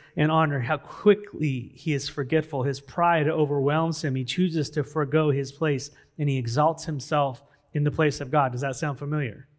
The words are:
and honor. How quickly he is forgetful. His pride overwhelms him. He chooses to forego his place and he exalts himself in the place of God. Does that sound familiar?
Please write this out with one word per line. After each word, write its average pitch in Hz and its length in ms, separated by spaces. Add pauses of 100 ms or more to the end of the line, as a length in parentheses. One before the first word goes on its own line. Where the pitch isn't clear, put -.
(160)
and 156 160
honor. 156 280
How 131 180
quickly 156 960
he - 180
is 139 160
forgetful. 151 540
His 135 180
pride 170 480
overwhelms 151 760
him. 143 100
He 131 120
chooses 165 460
to 147 120
forego 151 480
his 135 200
place 147 380 (300)
and 147 100
he 135 80
exalts 143 480
himself 143 560 (320)
in 147 100
the 147 60
place 147 320
of 131 80
God. 139 220
Does 123 100
that 139 140
sound 143 240
familiar? 143 480 (120)